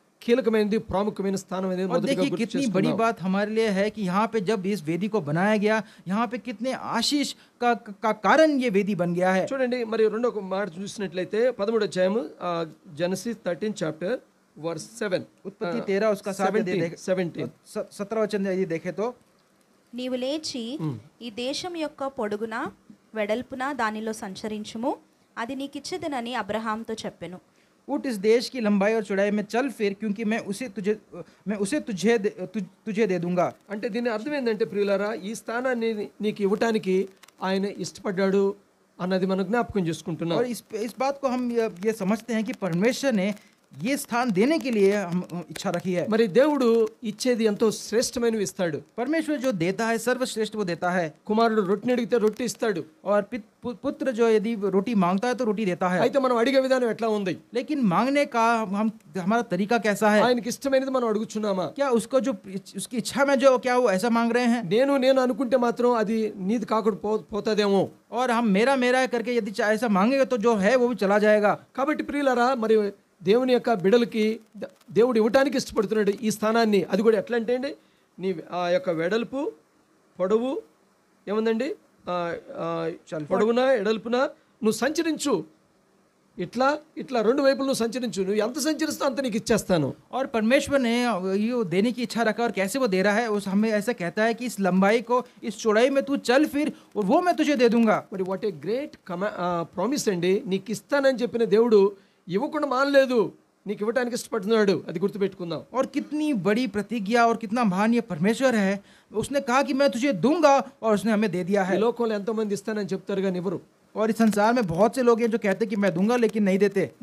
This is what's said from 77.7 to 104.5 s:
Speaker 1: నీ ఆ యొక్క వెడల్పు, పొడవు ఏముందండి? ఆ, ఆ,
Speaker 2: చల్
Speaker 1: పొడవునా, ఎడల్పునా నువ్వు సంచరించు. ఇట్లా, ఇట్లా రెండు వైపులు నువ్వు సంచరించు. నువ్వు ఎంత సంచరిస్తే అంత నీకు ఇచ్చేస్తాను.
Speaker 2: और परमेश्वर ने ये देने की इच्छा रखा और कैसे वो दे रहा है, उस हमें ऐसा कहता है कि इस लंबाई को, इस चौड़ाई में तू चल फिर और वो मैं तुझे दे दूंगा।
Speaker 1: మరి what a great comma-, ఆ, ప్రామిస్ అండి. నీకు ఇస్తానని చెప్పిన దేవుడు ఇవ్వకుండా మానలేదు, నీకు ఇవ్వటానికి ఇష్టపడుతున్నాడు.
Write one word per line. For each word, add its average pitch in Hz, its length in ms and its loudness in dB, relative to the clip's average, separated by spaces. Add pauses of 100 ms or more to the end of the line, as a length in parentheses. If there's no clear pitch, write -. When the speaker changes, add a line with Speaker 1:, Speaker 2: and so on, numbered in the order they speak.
Speaker 1:
నీ 185 160 -4 (160)
ఆ 175 180 -2
యొక్క 180 200 0
వెడల్పు, 220 640 -2 (680)
పొడవు 233 420 0 (640)
ఏముందండి? 226 480 -2 (340)
ఆ, 175 260 -4 (220)
ఆ, 165 340 -4 (220)
Speaker 2:
చల్ 151 120 -6
Speaker 1:
పొడవునా, 226 460 2
ఎడల్పునా 226 480 0 (440)
నువ్వు 220 80 4
సంచరించు. 285 880 -2 (800)
ఇట్లా, 262 380 0 (200)
ఇట్లా 247 240 -4
రెండు 240 200 2
వైపులు 269 260 2
నువ్వు 233 200 0
సంచరించు. 220 360 -4
నువ్వు 190 120 -2
ఎంత 226 240 -2
సంచరిస్తే 294 460 -2
అంత 277 140 0
నీకు 247 180 -2
ఇచ్చేస్తాను. 170 560 0 (180)
Speaker 2:
और 262 160 -4
परमेश्वर 277 520 2
ने 240 260 0 (300)
ये 226 280 0
देने 196 280 0
की 247 120 -6
इच्छा 226 180 -4
रखा 220 220 0
और 233 80 0
कैसे 196 280 -2
वो 262 80 2
दे 185 140 2
रहा 202 120 4
है, 233 140 0
उस 208 200 -2
हमें 202 220 2
ऐसा 214 240 0
कहता 180 300 -2
है 233 100 2
कि 233 120 -6
इस 226 140 -6
लंबाई 196 420 4
को, 247 240 0 (180)
इस - 160 -8
चौड़ाई 226 300 4
में 277 140 2
तू 277 140 -2
चल 269 280 4
फिर 294 280 -2 (220)
और 208 100 0
वो 269 160 4
मैं 359 140 2
तुझे 302 200 2
दे 233 140 4
दूंगा। 214 440 4
Speaker 1:
మరి 190 100 -4
what 185 160 -4
a 208 120 -4
great 208 420 -6
comma-, 180 440 -6
ఆ, 175 260 -2
ప్రామిస్ 214 460 -2
అండి. 185 380 0
నీకు 190 240 -4
ఇస్తానని 269 460 0
చెప్పిన 233 260 -2
దేవుడు 202 520 6 (320)
ఇవ్వకుండా 285 400 -2
మానలేదు, 254 640 2 (360)
నీకు 190 140 -6
ఇవ్వటానికి 240 340 -2
ఇష్టపడుతున్నాడు. 208 720 0